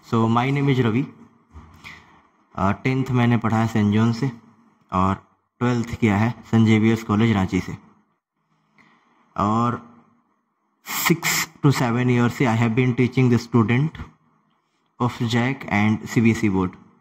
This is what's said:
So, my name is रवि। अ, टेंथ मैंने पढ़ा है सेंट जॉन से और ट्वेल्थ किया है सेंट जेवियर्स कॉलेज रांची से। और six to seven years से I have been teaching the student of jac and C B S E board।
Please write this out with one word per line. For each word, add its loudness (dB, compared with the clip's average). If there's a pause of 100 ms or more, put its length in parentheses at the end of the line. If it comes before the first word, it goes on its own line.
So, -2 (160)
my 0
name 0
is 2
रवि। 2 (1500)
अ, -2 (120)
टेंथ -2
मैंने 2
पढ़ा -2
है 0
सेंट 0
जॉन 2
से -4 (640)
और 0 (460)
ट्वेल्थ -2
किया 2
है 0 (220)
सेंट 4
जेवियर्स 2
कॉलेज 2
रांची 0
से। -8 (1600)
और 0 (1080)
six -2 (300)
to 6
seven -2
years 2
से -2
I 0
have 0
been 0
teaching 2
the 2
student 0 (1000)
of -4 (140)
jac -2 (120)
and 0
C 2
B 6
S -2
E 0
board। 0 (300)